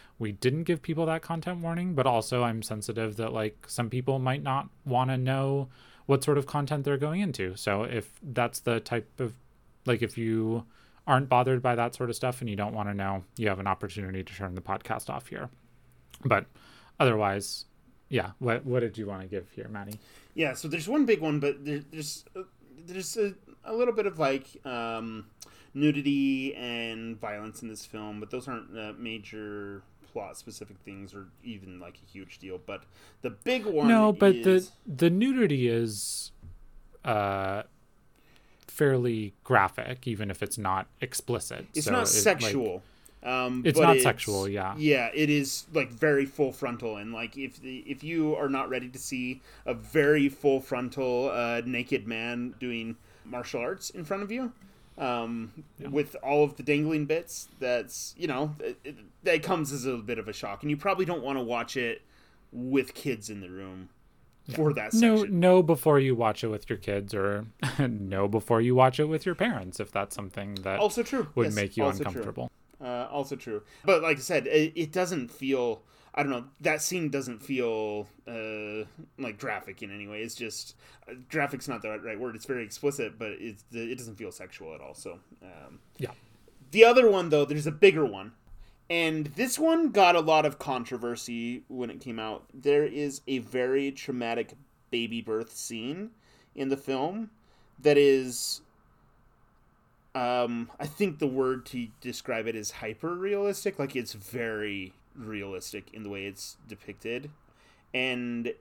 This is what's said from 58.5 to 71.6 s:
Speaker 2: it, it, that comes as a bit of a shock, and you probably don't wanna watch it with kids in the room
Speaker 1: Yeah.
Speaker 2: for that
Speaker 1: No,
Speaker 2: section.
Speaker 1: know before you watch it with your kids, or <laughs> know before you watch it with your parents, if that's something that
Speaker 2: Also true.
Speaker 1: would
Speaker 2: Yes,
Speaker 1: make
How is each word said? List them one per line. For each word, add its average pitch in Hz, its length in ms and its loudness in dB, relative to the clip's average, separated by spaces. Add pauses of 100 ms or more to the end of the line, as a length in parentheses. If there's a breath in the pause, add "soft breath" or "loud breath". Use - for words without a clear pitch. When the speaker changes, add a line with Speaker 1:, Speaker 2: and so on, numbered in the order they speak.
Speaker 2:
it, - 240 -6
it, 147 120 -12 (280)
that 170 180 4
comes 160 300 0
as 131 120 -6
a 127 120 0
bit 113 220 -4
of 110 100 -8
a 107 40 -8
shock, 101 300 -8
and 147 80 -2
you 147 60 0
probably 190 280 0
don't 165 180 -2
wanna 135 200 -2
watch 117 340 -2
it 117 260 -2 (500 soft breath)
with 127 420 2
kids 110 360 -4
in 101 100 -10
the 90 100 -12
room 95 380 -12 (580)
Speaker 1:
Yeah. 131 100 -8
Speaker 2:
for 151 180 4
that 110 200 -4
Speaker 1:
No, 220 240 6
Speaker 2:
section. 196 220 2
Speaker 1:
know 180 220 10
before 151 360 6
you 135 160 4
watch 113 300 2
it 113 40 0
with 107 220 -6
your 107 80 -2
kids, 101 360 -2
or 101 320 0 (160)
<laughs> - 180 -4
know 101 480 0
before 113 320 4
you 123 160 6
watch 131 240 8
it 151 60 4
with 156 200 -2
your 175 80 0
parents, 127 460 -2
if 101 100 -6
that's 101 240 -4
something 101 480 -8
that 95 160 -2
Speaker 2:
Also 214 240 0
true. 233 320 -2
Speaker 1:
would 117 120 2
Speaker 2:
Yes, 107 100 -2
Speaker 1:
make 101 200 -2